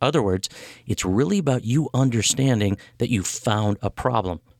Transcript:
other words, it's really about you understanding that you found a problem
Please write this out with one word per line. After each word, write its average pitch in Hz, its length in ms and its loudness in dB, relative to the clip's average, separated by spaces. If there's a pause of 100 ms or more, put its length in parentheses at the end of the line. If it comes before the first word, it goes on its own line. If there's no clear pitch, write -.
other 143 220 2
words, 95 260 -2 (380)
it's - 180 -4
really 135 340 2
about 139 260 0
you 127 300 0
understanding 117 840 2 (200)
that 117 120 -2
you 107 120 0
found 104 600 -2
a 101 80 -4
problem 104 500 -2 (200)